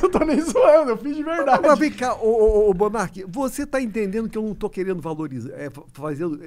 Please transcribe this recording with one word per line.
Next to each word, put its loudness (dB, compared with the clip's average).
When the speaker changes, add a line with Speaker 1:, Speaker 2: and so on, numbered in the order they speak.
Speaker 1:
não 4
tô 2
nem 2
zoando, 4
eu -2
fiz -6
de -4
verdade. 0
Speaker 2:
Mas 6
vem 0
cá, -4
ô, -4
ô, 4
ô, 4
Bonarque, -2
você -4
tá -4
entendendo -4
que -10
eu -4
não -6
tô -6
querendo -6
valorizar, -8
é, -10
fa-, -18
fazendo, -6